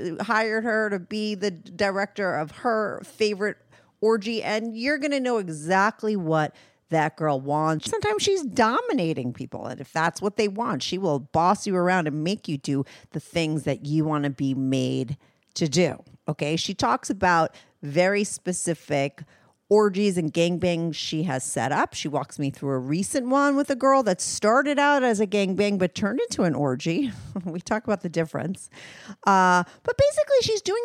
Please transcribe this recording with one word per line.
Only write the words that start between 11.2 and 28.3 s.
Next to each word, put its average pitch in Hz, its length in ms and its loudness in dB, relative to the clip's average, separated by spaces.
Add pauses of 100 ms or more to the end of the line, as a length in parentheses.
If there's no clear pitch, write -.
you 190 80 0
around 180 320 2
and 151 160 -2
make 202 240 -4
you 147 100 -4
do 139 280 -2 (260)
the 156 80 -6
things 156 440 -2
that 143 220 -4
you 151 200 2
wanna 147 240 0
be 135 240 -2
made 131 640 -2 (380)
to 170 120 0
do, 151 340 2 (280)
okay? 156 260 -2
She 190 180 -4
talks 247 360 0
about 180 440 2 (280)
very 180 420 2
specific 156 1000 -4 (440)
orgies 202 500 4
and 156 160 -2
gangbangs 170 640 0
she 156 280 -4
has 131 200 -2
set 127 300 -2
up. 226 200 0
She - 140 -6
walks 139 320 -6
me 139 100 -2
through 139 200 -6
a 135 80 0
recent 185 500 -2
one 277 300 2
with 285 120 0
a 277 60 -2
girl 269 280 4
that 196 180 0
started 269 580 0
out 285 240 4
as 226 160 2
a 214 80 0
gangbang 202 520 0
but 180 140 0
turned 214 280 -2
into 453 220 -2
an 160 120 2
orgy. 165 640 0
<laughs> - 260 -10
We 175 160 -8
talk 220 240 -4
about 202 180 -2
the 175 60 -4
difference. 160 600 -4 (580)